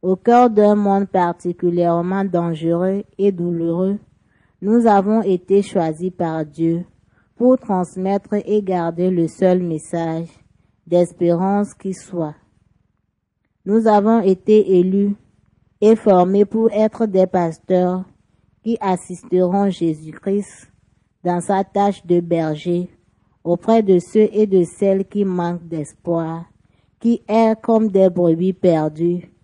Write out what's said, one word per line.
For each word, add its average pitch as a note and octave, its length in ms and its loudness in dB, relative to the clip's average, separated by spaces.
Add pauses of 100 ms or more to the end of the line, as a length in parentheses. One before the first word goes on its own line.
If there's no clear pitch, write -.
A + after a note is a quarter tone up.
Au F#3 140 -2
cœur A#3+ 320 4
d'un G#3 280 4
monde G3+ 320 0
particulièrement F3 1160 -2
dangereux E3+ 760 -2 (160)
et G3 140 0
douloureux, F3 640 -4 (640)
nous A3+ 240 2
avons G#3 360 2
été G3 400 0
choisis E3+ 480 -4
par D#3+ 360 -6
Dieu E3 380 -4 (520)
pour B3+ 220 4
transmettre F#3+ 760 -4 (100)
et G#3+ 180 -2
garder F3+ 480 -2
le E3+ 180 0
seul F3+ 340 0
message E3 680 -8 (580)
d'espérance F3 880 0
qui F#3+ 200 -10
soit. D#3+ 400 -10 (1300)
Nous A3 220 0
avons A3 340 4
été F#3+ 580 2
élus G3 380 0 (640)
et A3 160 6
formés G3 480 4
pour A3 280 0
être G#3+ 340 -2
des F#3+ 200 2
pasteurs F3+ 800 -2 (580)
qui A3+ 180 -4
assisteront F#3 880 -2
Jésus-Christ E3+ 1000 -6 (540)
dans F3 160 -2
sa G3 240 -2
tâche G3+ 420 -2
de F3 140 2
berger E3+ 680 -4 (540)
auprès A3 380 0
de F#3+ 160 4
ceux G#3+ 340 0
et G#3+ 140 0
de F#3+ 180 2
celles G3 420 -2
qui G3+ 180 -4
manquent F3 420 -6
d'espoir, E3 800 -8 (540)
qui A#3 280 -2
errent A3 340 2
comme A3 280 0
des F#3+ 220 4
brebis F3 420 0
perdues E3+ 800 -2 (140)